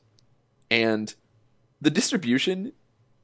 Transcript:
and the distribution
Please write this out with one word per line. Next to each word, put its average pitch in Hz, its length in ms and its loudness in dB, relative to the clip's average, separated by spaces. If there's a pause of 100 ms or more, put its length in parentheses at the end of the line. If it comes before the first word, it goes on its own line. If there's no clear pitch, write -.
(720)
and 113 440 0 (640)
the 143 100 4
distribution 185 840 0 (520)